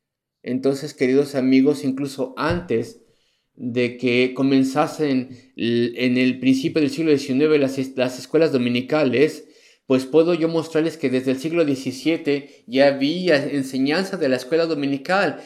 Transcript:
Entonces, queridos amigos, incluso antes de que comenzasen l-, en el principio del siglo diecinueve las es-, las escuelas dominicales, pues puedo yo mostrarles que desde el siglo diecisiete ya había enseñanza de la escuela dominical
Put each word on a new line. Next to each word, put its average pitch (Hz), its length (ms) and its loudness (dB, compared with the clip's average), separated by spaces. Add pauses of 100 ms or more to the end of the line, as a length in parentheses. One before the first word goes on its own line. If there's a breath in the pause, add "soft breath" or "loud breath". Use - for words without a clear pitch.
(420)
Entonces, 135 540 -4
queridos 139 400 2
amigos, 131 480 4
incluso 135 540 -6
antes 139 640 -4 (540)
de 123 420 -4
que 127 360 2
comenzasen 135 1200 -2
l-, 117 500 -2
en 123 120 2
el 127 220 0
principio 131 420 2
del 143 80 2
siglo 160 220 0
diecinueve 143 480 2
las 131 180 0
es-, 131 180 -6
las 127 220 -2
escuelas 156 340 0
dominicales, 127 960 0 (420 soft breath)
pues 131 180 2
puedo 160 280 4
yo 165 140 0
mostrarles 160 500 -2
que 135 120 -2
desde 131 220 0
el 131 80 -2
siglo 165 240 0
diecisiete 143 1040 -2
ya 135 200 4
había 147 560 0
enseñanza 143 760 -2
de 151 120 0
la 127 60 2
escuela 165 300 0
dominical 147 800 -2